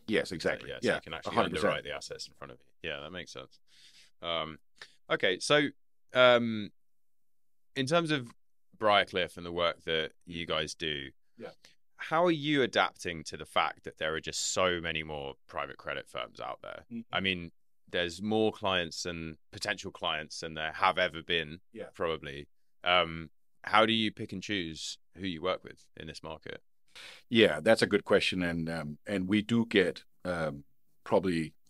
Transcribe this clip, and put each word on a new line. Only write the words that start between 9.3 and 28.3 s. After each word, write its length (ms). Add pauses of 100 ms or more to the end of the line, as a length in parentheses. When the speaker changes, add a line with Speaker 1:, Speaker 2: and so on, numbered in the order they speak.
Speaker 2:
and 80
the 60
work 360
that 260 (120)
you 220
guys 300
do, 340 (260)
Speaker 1:
Yeah. 120 (480)
Speaker 2:
how 280
are 60
you 320
adapting 600
to 120
the 100
fact 360
that 160
there 160
are 60
just 320
so 280
many 220
more 320 (140)
private 300
credit 300
firms 300
out 240
there? 300
Speaker 1:
Mm-hmm. 80 (120)
Speaker 2:
I 60
mean, 320 (400)
there's 320
more 300
clients 520
and 320 (140)
potential 400
clients 500
than 140
there 200
have 220
ever 280
been, 340 (140)
Speaker 1:
Yeah. 200
Speaker 2:
probably. 540 (380)
Um, 460 (360)
how 200
do 80
you 180
pick 200
and 100
choose 560 (180)
who 100
you 140
work 240
with 220 (100)
in 100
this 160
market? 380 (720)
Speaker 1:
Yeah, 300
that's 200
a 60
good 180
question. 380